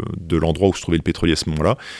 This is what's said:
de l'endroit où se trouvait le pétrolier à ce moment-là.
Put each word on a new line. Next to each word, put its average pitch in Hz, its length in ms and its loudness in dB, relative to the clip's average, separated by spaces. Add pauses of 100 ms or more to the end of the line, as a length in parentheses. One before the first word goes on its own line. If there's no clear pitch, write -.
(180)
de 82 180 -2
l'endroit 80 320 2
où 90 60 2
se - 80 -8
trouvait 82 160 0
le 82 40 0
pétrolier 85 300 0
à 76 40 2
ce - 120 -4
moment-là. 82 300 0 (220)